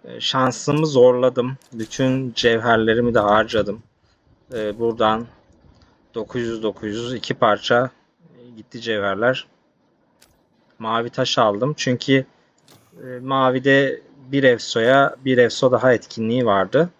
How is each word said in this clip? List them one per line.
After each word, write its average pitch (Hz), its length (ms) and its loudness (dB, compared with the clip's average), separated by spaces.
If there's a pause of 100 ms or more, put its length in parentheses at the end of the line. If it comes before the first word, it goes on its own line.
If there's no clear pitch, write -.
E, 120 160 -16
şansımı 139 640 -2
zorladım. 127 680 2 (160)
Bütün 131 600 -4
cevherlerimi 113 800 0
de 117 40 2
harcadım. 104 640 0 (720)
E, 107 240 -6
buradan 113 480 0 (880)
dokuz 120 280 -8
yüz, 113 200 -8
dokuz 107 260 -8
yüz, 120 260 -8
iki - 200 -8
parça, 120 560 0 (480)
e, 120 180 -20
gitti 110 240 -18
cevherler. 110 680 -2 (1300)
Mavi 113 320 -4
taş - 280 -2
aldım. 117 380 2
Çünkü, 131 500 0 (760)
e, 127 40 -18 (140)
mavide 135 840 2 (300)
bir 139 120 0
efsoya 123 800 2
bir 131 140 2
efso 123 340 2
daha 123 200 4
etkinliği 113 540 -2
vardı. 104 540 2